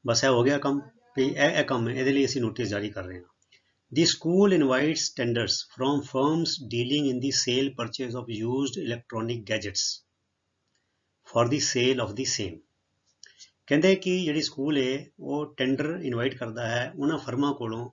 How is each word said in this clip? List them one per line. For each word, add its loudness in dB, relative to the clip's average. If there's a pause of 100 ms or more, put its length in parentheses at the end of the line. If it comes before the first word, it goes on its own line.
बस, 2
ए 6
हो 6
गया 4
काम, 0
भी -4
ए, 2
ए 2
काम 0
है, -4
इहदे 2
लई 4
असीं -2
notice -2
जारी -4
कर -10
रहे -12
हां। -20 (640)
The 6
school 4
invites 2 (180)
tenders 0
from -2
firms 0 (260)
dealing 0
in -2
the 0
sale 0
purchase -6
of -8
used -2
electronic -6
gadgets -4 (1500)
for 2
the 0
sale 2
of -4
the -6 (160)
same। -6 (1080)
ਕਹਿੰਦੇ 6
ਕਿ -2
ਜਿਹੜੀ 0
ਸਕੂਲ -2
ਹੈ 0 (140)
ਉਹ -6
ਟੈਂਡਰ 0
ਇਨਵਾਈਟ -2
ਕਰਦਾ -6
ਹੈ -2
ਉਹਨਾਂ 0
ਫਰਮਾਂ -2
ਕੋਲੋਂ -6